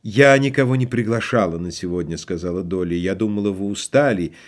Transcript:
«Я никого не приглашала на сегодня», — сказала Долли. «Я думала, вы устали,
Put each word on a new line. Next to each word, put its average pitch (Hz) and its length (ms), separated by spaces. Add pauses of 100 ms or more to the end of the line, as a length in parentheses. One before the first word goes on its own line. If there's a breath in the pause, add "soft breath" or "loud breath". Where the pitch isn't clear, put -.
«Я 139 360
никого 135 380
не 127 120
приглашала 110 680
на 87 140
сегодня», — 85 460
сказала 87 460
Долли. 87 320
«Я 92 200
думала, 104 360
вы 98 140
устали, 101 680 (140 loud breath)